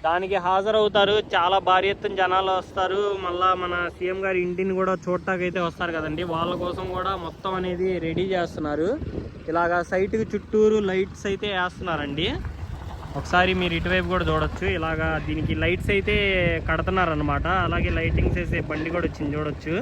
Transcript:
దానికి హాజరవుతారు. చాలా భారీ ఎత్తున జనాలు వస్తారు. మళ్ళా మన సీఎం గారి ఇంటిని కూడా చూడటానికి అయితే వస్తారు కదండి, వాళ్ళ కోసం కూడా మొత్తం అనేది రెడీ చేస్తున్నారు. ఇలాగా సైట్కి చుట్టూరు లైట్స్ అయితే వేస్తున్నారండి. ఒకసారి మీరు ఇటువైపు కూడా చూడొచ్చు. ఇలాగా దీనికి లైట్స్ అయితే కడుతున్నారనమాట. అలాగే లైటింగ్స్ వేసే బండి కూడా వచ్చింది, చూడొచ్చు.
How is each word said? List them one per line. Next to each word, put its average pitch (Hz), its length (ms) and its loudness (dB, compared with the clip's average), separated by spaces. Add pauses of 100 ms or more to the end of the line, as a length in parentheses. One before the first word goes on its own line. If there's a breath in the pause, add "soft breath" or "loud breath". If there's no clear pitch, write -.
దానికి 185 400 2
హాజరవుతారు. 202 680 4 (180)
చాలా 185 240 4 (100)
భారీ 185 260 6
ఎత్తున 196 280 -4
జనాలు 185 380 2
వస్తారు. 190 420 -2 (240)
మళ్ళా 180 240 2 (140)
మన 175 100 -2 (220)
సీఎం 185 300 -4
గారి 185 220 0
ఇంటిని 185 320 -2
కూడా 185 140 2 (120)
చూడటానికి 180 420 -2
అయితే 180 200 -2
వస్తారు 170 300 -4
కదండి, 156 260 -4 (100)
వాళ్ళ 170 180 0 (120)
కోసం 180 220 -4 (120)
కూడా 185 140 -2 (140)
మొత్తం 165 340 -6
అనేది 180 280 -2 (180)
రెడీ 165 280 -2
చేస్తున్నారు. 160 560 -2 (600)
ఇలాగా 170 260 2 (140)
సైట్కి 202 420 0
చుట్టూరు 214 460 4 (100)
లైట్స్ 190 420 -2
అయితే 196 160 -4 (100)
వేస్తున్నారండి. 175 720 -2 (920)
ఒకసారి 185 420 4
మీరు 175 180 0
ఇటువైపు 175 360 2
కూడా 175 160 2
చూడొచ్చు. 156 340 0 (140)
ఇలాగా 160 300 0 (200)
దీనికి 156 340 0
లైట్స్ 185 340 0
అయితే 208 200 2 (520)
కడుతున్నారనమాట. 160 800 2 (200)
అలాగే 170 320 2
లైటింగ్స్ 170 420 2
వేసే 170 200 -2 (100)
బండి 160 260 -2
కూడా 165 120 0
వచ్చింది, 147 280 -4
చూడొచ్చు. 151 440 -4